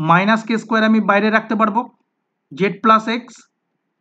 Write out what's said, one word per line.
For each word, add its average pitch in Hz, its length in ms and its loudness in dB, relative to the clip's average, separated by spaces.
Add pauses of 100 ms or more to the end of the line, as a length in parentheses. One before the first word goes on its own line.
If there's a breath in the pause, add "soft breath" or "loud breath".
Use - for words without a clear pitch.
(120)
minus 208 360 2
কে 233 160 -2
স্কয়ার 220 260 -2
আমি 220 100 2 (100)
বাইরে 202 180 2 (100)
রাখতে 220 240 -4
পারবো, 220 200 0 (800)
Z - 20 -6 (220)
plus 220 220 2 (160)
X - 40 -18 (760)